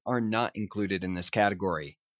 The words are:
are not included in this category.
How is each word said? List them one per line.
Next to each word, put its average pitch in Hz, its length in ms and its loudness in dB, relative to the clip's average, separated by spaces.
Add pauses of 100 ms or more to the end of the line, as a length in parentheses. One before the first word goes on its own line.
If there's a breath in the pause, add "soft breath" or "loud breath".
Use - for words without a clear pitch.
are 120 160 0
not 110 340 0
included 98 480 -2
in 92 120 -2
this 87 160 -2
category. 92 680 0 (220)